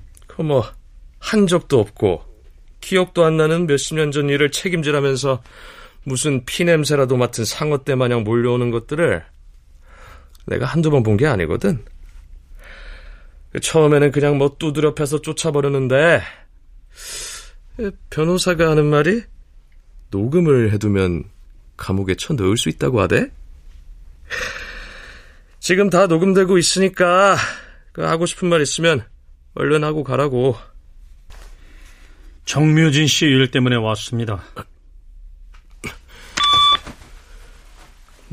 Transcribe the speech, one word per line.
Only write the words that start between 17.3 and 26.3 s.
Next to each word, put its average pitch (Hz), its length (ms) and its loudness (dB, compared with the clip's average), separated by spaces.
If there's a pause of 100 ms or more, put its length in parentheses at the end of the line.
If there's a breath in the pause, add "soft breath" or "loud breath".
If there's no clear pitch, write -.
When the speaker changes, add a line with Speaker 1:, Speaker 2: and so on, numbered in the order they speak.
Speaker 1:
에, 202 100 -4 (180)
변호사가 165 600 0
하는 151 160 4
말이 156 380 2 (880)
녹음을 123 600 2
해두면 98 540 0 (500)
감옥에 95 400 -2
쳐넣을 107 400 -2
수 156 140 -2
있다고 131 320 -2
하대? 220 280 0 (2250 loud breath)
지금 202 300 0
다 180 180 4
녹음되고 185 500 2